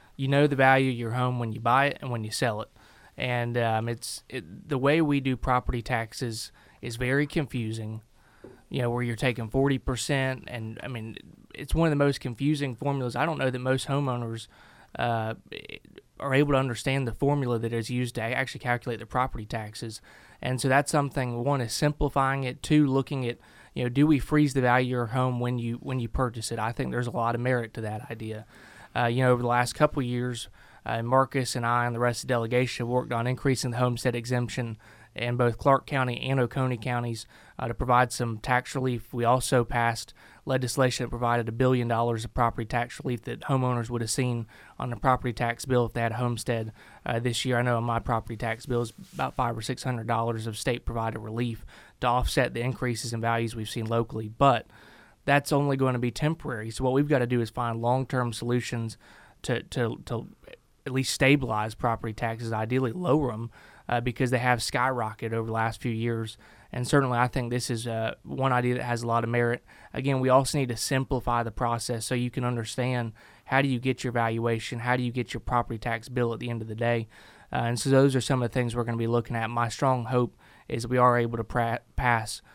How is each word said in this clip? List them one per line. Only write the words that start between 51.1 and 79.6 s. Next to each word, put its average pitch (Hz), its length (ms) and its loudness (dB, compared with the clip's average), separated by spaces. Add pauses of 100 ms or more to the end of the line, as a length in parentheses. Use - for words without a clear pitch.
relief 113 480 -4 (360)
to 131 60 2
offset 123 460 2
the 120 80 -4
increases 120 500 -2
in 117 80 -4
values 117 360 0
we've 110 140 -6
seen 113 180 -4
locally. 113 420 0
But 123 380 4 (580)
that's 143 260 4
only 143 260 2
going 131 160 2
to 123 60 -2
be 120 120 0
temporary. 131 580 -2
So 131 140 -6
what 131 100 2
we've 143 160 4
gotta 127 180 4
do 120 140 2
is 113 80 -2
find 117 320 -2
long-term 123 520 0
solutions 120 640 -2 (440)
to, - 220 -2
to, 117 420 -4
to 117 220 -6 (580)
at 131 80 -8
least 131 200 0
stabilize 117 600 2
property 113 400 -2
taxes, 113 400 -4
ideally 117 400 0
lower 156 400 2
'em, 113 160 -8 (400)
uh, 120 100 0
because 120 320 0
they 127 60 4
have 123 220 2
skyrocketed 117 720 -2
over 113 140 -2
the 110 60 -4
last 113 280 -2
few 120 100 -2
years. 113 460 -2 (340)
And 123 160 -4
certainly 131 300 4
I 123 100 4
think 123 220 -2
this 120 200 -2
is, 117 180 -4
uh, 113 360 -4
one 131 300 0
idea 123 220 2
that 120 80 -4
has 120 200 -4
a 120 40 -4
lot 117 160 2
of 113 60 -2
merit. 120 340 0 (300)
Again, 131 260 0
we 127 100 2
also 131 280 6
need 131 120 0
to 117 80 -4
simplify 127 640 0
the 113 80 -6
process 117 540 -2
so 131 100 -2
you 123 140 0
can 123 140 -4
understand 123 720 -2 (320)
how 135 160 2
do 143 60 2
you 127 120 0
get 127 240 -2
your 127 80 -4
valuation, 117 680 -2
how 123 180 2
do 123 60 0
you 120 80 -2
get 120 220 -4
your 113 80 -6
property 120 360 -2
tax 117 320 -6
bill 123 240 0
at 110 60 -8
the 123 100 -8
end 117 120 -4
of 113 60 -10
the 110 80 -8
day. 117 320 0 (440)
Uh, - 40 -4
and 120 240 0
so 139 100 0
those 135 260 8
are 127 60 2
some 127 200 0
of 120 80 0
the - 40 -20
things 120 220 0
we're 120 80 0
gonna 117 140 -2
be 117 100 0
looking 117 280 0
at. 113 140 -2
My 117 200 0